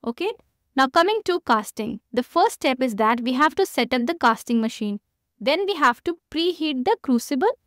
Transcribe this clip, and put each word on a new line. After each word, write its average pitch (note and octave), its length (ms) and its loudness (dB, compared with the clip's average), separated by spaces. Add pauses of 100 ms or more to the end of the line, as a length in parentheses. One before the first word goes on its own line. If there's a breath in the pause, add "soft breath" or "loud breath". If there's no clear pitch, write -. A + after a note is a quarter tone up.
Okay? E4 280 -4 (420)
Now C4+ 140 2
coming F#4 360 2
to F4 220 0
casting, G#3+ 540 -2 (120)
the B3 100 -2
first F4 320 0
step C4 280 0
is B3 140 -2
that A3+ 240 2
we A#3+ 140 -2
have D4+ 200 2
to F#4+ 100 2
set B3 300 -2
up A#3+ 120 0
the E4+ 80 -2
casting A#3 460 0
machine. G#3+ 400 -6 (400)
Then D4 260 0
we G4 100 -2
have C4+ 280 0
to E4+ 140 -4 (120)
preheat D#4 540 -2
the A4 180 2
crucible. C4+ 540 0 (100)